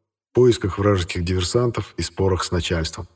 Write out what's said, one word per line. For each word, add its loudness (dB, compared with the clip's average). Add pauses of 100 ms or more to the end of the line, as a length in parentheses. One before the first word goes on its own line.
(340)
поисках 4
вражеских 0
диверсантов -2
и -4
спорах 0
с -6
начальством. -4